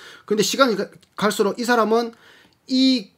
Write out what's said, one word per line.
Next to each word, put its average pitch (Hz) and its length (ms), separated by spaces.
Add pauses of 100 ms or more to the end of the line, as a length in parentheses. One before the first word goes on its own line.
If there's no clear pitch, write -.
(240)
근데 214 180
시간이 240 320
가-, 185 140 (280)
갈수록 202 420
이 240 60
사람은 226 500 (520)
이 262 520